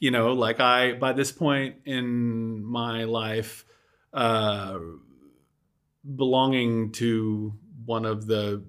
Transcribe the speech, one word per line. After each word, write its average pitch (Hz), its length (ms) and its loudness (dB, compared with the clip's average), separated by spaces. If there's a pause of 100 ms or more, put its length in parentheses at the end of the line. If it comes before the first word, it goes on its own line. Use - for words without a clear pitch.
You 131 100 2
know, 120 220 2
like, 117 260 0
I, 123 340 6
by 127 200 0
this 135 180 -2
point 139 440 0 (100)
in 120 800 -2
my 117 400 -4
life, 110 580 -4 (500)
uh, 107 640 0 (1400)
belonging 127 800 2
to 110 600 0 (320)
one 113 200 -2
of 107 220 -4
the, 104 420 -2